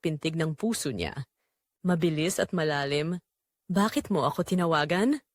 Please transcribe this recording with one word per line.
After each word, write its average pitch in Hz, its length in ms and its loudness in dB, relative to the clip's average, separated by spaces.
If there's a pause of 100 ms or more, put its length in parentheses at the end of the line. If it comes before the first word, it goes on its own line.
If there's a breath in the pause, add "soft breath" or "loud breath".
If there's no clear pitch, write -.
pintig 160 320 -2
ng 160 240 -2
puso 208 320 -2
niya. 92 320 -6 (640)
Mabilis 170 480 2
at - 160 0
malalim. 151 720 -2 (480)
"Bakit 214 400 0
mo 147 160 2
ako 160 160 0
tinawagan?" 175 800 2 (120)